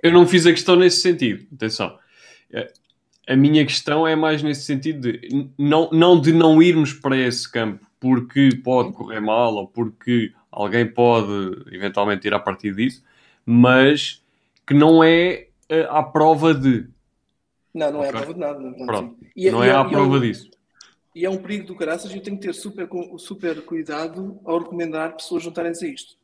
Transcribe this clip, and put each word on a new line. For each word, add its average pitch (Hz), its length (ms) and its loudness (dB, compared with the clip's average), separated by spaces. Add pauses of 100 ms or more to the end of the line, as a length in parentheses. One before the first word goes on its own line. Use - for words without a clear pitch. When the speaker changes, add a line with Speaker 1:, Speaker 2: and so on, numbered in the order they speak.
Speaker 1:
eu 170 80 4
não 175 140 8
fiz 175 200 4
a 170 40 8
questão 175 260 2
nesse 180 240 4
sentido, 135 540 -2
atenção. 110 440 -8 (540)
Eh, - 200 -10 (540)
a 131 100 0
minha 147 300 4
questão 151 400 -4
é 160 100 0
mais 156 260 -2
nesse 147 200 -6
sentido 143 380 -6 (120)
de - 180 -14
n-, 139 280 -6
não, 151 320 0
não 170 300 6
de 156 120 2
não 160 300 6
irmos 160 300 2
para 135 240 -4
esse 127 340 -4
campo 110 360 -8 (140)
porque 127 500 2 (120)
pode 123 280 0
Speaker 2:
Sim. 98 40 -16
Speaker 1:
correr 110 260 -12
mal 110 340 0
ou 98 120 -6
porque 113 680 -4 (180)
alguém 107 360 -2
pode 117 420 0 (440)
eventualmente 101 500 -4
tirar 104 180 -2
partido 98 360 -6
disso, 123 260 -4 (420)
mas 127 760 4 (440)
que - 80 -4
não 160 280 6
é 165 440 2 (220)
eh, 160 220 -2
à 147 120 0
prova 156 520 2
de. 131 340 -2 (840)
Speaker 2:
Não, 151 180 -4
não 147 100 -6
é 139 40 -4
à 135 40 -6
Speaker 1:
Ok. 117 100 -8
Speaker 2:
prova 160 140 -10
de 175 60 -14
nada, 147 180 -8
não, 131 120 -16
não, 123 160 -14
Speaker 1:
Pronto. 214 340 -6
Speaker 2:
sim. - 60 -20 (100)
E 185 120 -2
é, - 40 4
Speaker 1:
Não 117 120 0
Speaker 2:
e 127 40 4
Speaker 1:
é - 20 4
Speaker 2:
é, 131 40 2
Speaker 1:
à 135 80 2
Speaker 2:
e - 40 0
é - 40 -8
Speaker 1:
prova 135 260 2
Speaker 2:
um, 135 40 2
Speaker 1:
disso. 110 300 -6 (640)
Speaker 2:
e 165 120 -6
é 190 40 -4
um 190 60 -6
perigo 190 300 -12
do 180 100 -18
caraças 170 360 -8
e 196 40 -14
eu 190 60 -14
tenho 202 160 -12
que - 80 -14
ter 175 80 -8
super 190 340 -14
cu-, 175 300 -14
super 170 460 -10
cuidado 160 800 -10
ao 170 140 -4
recomendar 165 580 -8
pessoas 165 260 -10
juntarem-se 170 420 -10
a 165 40 -8
isto. - 360 -18